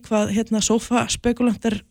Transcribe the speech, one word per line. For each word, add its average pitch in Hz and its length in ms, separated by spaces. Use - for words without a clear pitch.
hvað, 208 320
hérna, 214 280
sófaspekulantar 226 1160